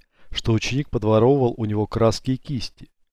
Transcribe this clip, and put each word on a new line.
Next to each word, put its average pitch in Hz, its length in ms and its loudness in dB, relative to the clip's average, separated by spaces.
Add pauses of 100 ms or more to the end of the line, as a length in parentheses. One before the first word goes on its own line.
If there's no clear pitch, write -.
(320)
что - 200 -2
ученик 127 380 -2
подворовывал 120 680 2
у 113 100 -4
него 104 200 -2
краски 113 460 0
и 131 40 -2
кисти, - 540 -10 (220)